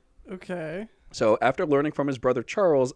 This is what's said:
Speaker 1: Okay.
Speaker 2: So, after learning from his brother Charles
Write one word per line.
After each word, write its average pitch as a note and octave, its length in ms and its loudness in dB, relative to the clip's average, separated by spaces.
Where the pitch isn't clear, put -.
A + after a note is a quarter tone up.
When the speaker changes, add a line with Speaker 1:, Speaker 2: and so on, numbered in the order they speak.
Speaker 1:
Okay. F3+ 560 -10
Speaker 2:
So, A2+ 300 2
after C3+ 260 0
learning D3 240 2
from C#3+ 160 -4
his C3+ 100 -4
brother B2 240 0
Charles C#3+ 540 2